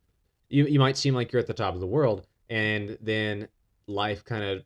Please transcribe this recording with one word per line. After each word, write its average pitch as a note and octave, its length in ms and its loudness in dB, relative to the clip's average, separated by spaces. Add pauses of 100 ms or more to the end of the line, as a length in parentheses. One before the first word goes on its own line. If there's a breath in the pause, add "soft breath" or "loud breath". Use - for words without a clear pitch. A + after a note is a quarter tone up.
(500)
you, C#3+ 160 4
you D3 140 4
might C3+ 180 4
seem C3+ 160 2
like A#2+ 180 -2
you're B2+ 80 2
at A2+ 80 -2
the A2 60 -6
top G2 220 -2
of F2+ 40 -6
the F#2 80 -4
world, A2 380 0 (240)
and G#2+ 520 0
then G#2+ 460 -2 (400)
life G2+ 380 -4
kinda G2+ 400 -4